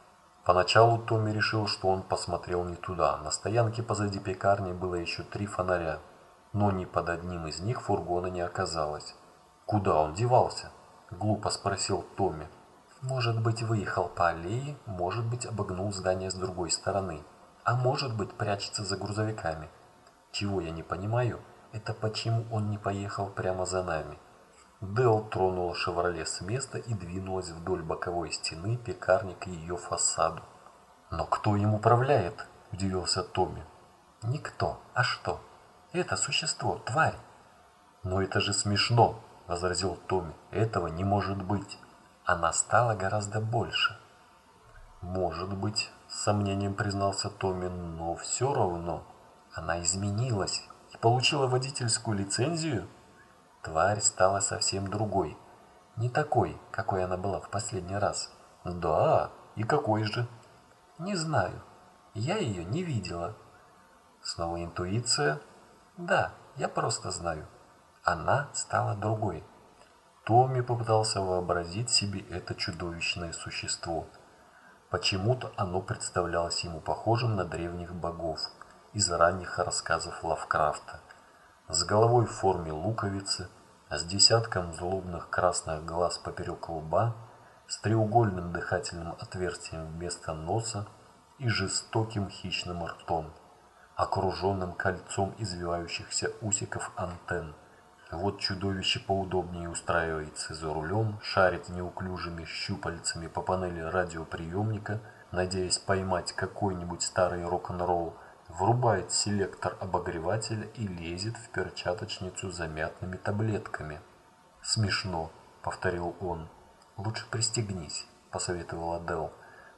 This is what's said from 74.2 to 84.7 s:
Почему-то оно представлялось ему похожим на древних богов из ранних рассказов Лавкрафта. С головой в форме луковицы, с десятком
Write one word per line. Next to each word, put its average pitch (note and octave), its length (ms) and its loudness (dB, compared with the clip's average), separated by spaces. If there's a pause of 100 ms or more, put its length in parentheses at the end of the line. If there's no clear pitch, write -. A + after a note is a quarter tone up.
Почему-то G#2 680 0
оно F#2 240 0
представлялось F2 840 -2
ему E2 160 -8
похожим A2+ 560 2
на F2+ 80 0
древних E2+ 500 -6
богов E2 460 -4 (520)
из G2+ 180 2
ранних F2 480 4
рассказов - 640 -2
Лавкрафта. - 800 0 (680)
С - 160 0
головой A#2 420 8
в - 60 -6
форме F2 400 2
луковицы, G2 760 -2 (400)
с D#2 160 -4
десятком G2 720 4